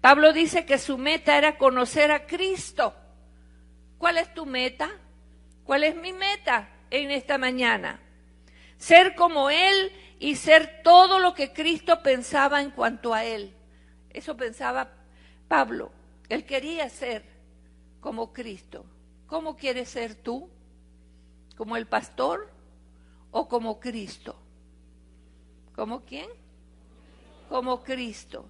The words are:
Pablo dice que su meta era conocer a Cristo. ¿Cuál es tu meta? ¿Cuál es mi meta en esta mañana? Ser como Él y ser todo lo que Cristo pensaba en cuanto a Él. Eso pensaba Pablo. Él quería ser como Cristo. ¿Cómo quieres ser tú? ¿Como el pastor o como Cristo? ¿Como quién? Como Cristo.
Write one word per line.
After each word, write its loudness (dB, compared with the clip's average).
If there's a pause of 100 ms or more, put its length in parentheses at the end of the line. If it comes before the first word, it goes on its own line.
Pablo 8
dice 0
que 2
su -6
meta 2
era 2
conocer 2
a -2
Cristo. -4 (1000)
¿Cuál 0
es -6
tu -12
meta? -6 (760)
¿Cuál 0
es 0
mi -12
meta -4 (220)
en -4
esta -4
mañana? -4 (760)
Ser 8
como 2
Él 2 (260)
y -4
ser 4
todo 8
lo 2
que -6
Cristo -2
pensaba 0
en -8
cuanto -4
a -4
Él. -10 (560)
Eso -12
pensaba -8 (580)
Pablo. -2 (360)
Él -6
quería -6
ser -12 (760)
como -10
Cristo. -18 (400)
¿Cómo -10
quieres -8
ser -10
tú? -12 (1080)
¿Como -10
el -8
pastor -6 (800)
o -6
como -6
Cristo? -14 (1400)
¿Como -12
quién? -18 (1200)
Como -6
Cristo. -12